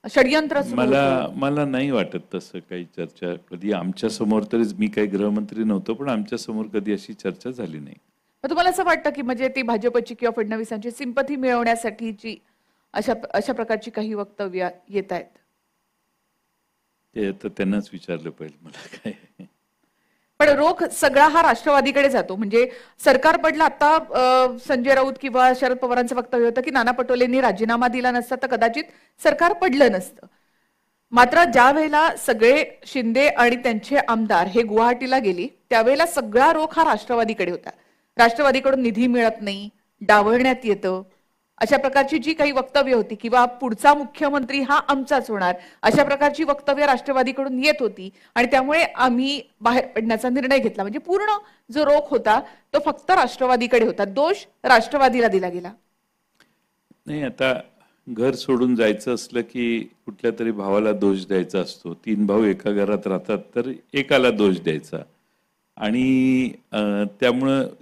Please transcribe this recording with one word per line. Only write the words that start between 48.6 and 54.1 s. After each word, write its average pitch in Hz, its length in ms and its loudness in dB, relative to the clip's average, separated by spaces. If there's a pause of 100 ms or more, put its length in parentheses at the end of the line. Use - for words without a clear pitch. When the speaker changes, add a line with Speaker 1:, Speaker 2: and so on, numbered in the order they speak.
Speaker 1:
आम्ही 254 600 0 (200)
बाहेर 240 240 0
पडण्याचा 226 440 -4
निर्णय 262 300 0
घेतला. 214 220 -2
म्हणजे 214 180 -6
पूर्ण 392 260 -2 (460)
जो 294 140 0
रोख 294 240 4
होता 220 300 2
तो - 460 -6
फक्त 302 260 -4
राष्ट्रवादीकडे 247 720 2
होता, 202 200 -2
दोष 285 400 -2 (180)